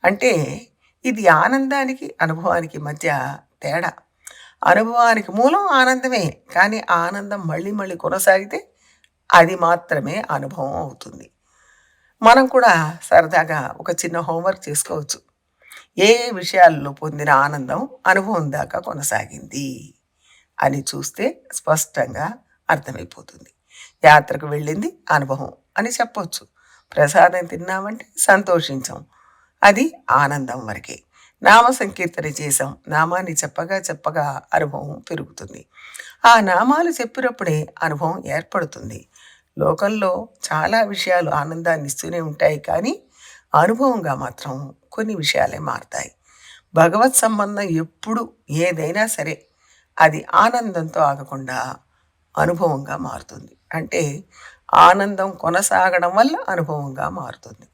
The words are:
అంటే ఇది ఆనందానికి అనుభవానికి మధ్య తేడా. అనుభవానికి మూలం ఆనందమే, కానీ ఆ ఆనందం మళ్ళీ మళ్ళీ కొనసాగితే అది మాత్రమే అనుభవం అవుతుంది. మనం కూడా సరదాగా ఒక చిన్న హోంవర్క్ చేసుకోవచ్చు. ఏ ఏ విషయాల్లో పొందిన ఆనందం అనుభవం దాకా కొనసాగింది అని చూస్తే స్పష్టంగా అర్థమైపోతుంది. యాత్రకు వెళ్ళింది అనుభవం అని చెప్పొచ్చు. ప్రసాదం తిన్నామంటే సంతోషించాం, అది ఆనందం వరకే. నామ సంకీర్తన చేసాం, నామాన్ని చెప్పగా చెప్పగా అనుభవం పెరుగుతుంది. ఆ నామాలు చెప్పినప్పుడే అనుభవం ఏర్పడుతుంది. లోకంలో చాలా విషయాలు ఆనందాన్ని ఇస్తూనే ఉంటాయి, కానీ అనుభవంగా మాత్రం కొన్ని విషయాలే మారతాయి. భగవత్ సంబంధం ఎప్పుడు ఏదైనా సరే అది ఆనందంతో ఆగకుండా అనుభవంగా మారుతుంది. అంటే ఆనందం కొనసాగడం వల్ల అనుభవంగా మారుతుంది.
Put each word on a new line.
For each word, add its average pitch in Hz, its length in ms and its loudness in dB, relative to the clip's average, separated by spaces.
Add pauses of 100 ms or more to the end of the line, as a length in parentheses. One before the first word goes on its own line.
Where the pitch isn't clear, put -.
అంటే 202 280 0 (720)
ఇది 220 220 0
ఆనందానికి 262 920 0
అనుభవానికి 165 560 -2
మధ్య 143 600 -6 (240)
తేడా. 165 300 -4 (720)
అనుభవానికి 220 680 2
మూలం 294 360 2
ఆనందమే, 254 720 0 (140)
కానీ 202 260 2 (120)
ఆ 180 60 2
ఆనందం 196 520 -4
మళ్ళీ 170 240 -6
మళ్ళీ 196 240 -8
కొనసాగితే 196 640 0 (760)
అది 175 220 8
మాత్రమే 165 600 -2 (160)
అనుభవం 139 440 -8
అవుతుంది. - 520 -12 (960)
మనం 240 260 8
కూడా 247 260 4 (300)
సరదాగా 160 760 2
ఒక 170 120 -6
చిన్న 170 280 -4
హోంవర్క్ 170 500 -4
చేసుకోవచ్చు. 147 500 -6 (800)
ఏ 190 120 4 (160)
ఏ - 60 -6
విషయాల్లో 175 640 4
పొందిన 151 380 -4 (140)
ఆనందం 147 360 -4 (260)
అనుభవం 190 440 0
దాకా 143 280 -6
కొనసాగింది 139 880 -8 (880)
అని 139 240 0
చూస్తే 143 440 -8 (280)
స్పష్టంగా 151 760 -4 (420)
అర్థమైపోతుంది. - 840 -8 (520)
యాత్రకు 151 440 6
వెళ్ళింది 151 420 -6 (220)
అనుభవం 135 400 -2 (260)
అని 226 200 -2
చెప్పొచ్చు. 214 460 -6 (480)
ప్రసాదం 175 540 4
తిన్నామంటే 190 600 -8 (220)
సంతోషించాం, 175 720 2 (640)
అది 208 240 6 (260)
ఆనందం 135 560 0
వరకే. - 300 -12 (440)
నామ 220 300 8
సంకీర్తన 190 560 -6 (120)
చేసాం, 139 320 -4 (160)
నామాన్ని 170 540 0
చెప్పగా 170 360 -6 (100)
చెప్పగా 156 380 -4 (280)
అనుభవం 147 440 -4 (120)
పెరుగుతుంది. - 520 -12 (680)
ఆ 233 40 10 (160)
నామాలు 269 500 2
చెప్పినప్పుడే 233 600 -4 (240)
అనుభవం 160 340 -4 (180)
ఏర్పడుతుంది. 156 640 -8 (580)
లోకంలో 185 540 0 (360)
చాలా 156 320 0 (120)
విషయాలు 180 380 0 (100)
ఆనందాన్ని 160 520 -4
ఇస్తూనే 165 280 -8 (100)
ఉంటాయి, 151 300 0
కానీ 220 340 -4 (680)
అనుభవంగా 220 540 0
మాత్రం 131 380 -12 (420)
కొన్ని 220 200 -6
విషయాలే 147 440 -2 (100)
మారతాయి. - 420 -10 (640)
భగవత్ 202 500 4
సంబంధం 208 420 -2 (180)
ఎప్పుడు 220 380 -8 (440)
ఏదైనా 175 420 -2
సరే 156 280 -6 (600)
అది 156 220 4 (240)
ఆనందంతో 208 560 -2 (100)
ఆగకుండా 135 480 -8 (800)
అనుభవంగా 151 600 -2
మారుతుంది. - 560 -14 (240)
అంటే 170 240 -4 (840)
ఆనందం 196 420 2 (140)
కొనసాగడం 180 720 0
వల్ల 262 200 0 (140)
అనుభవంగా 147 600 -6
మారుతుంది. 123 640 -16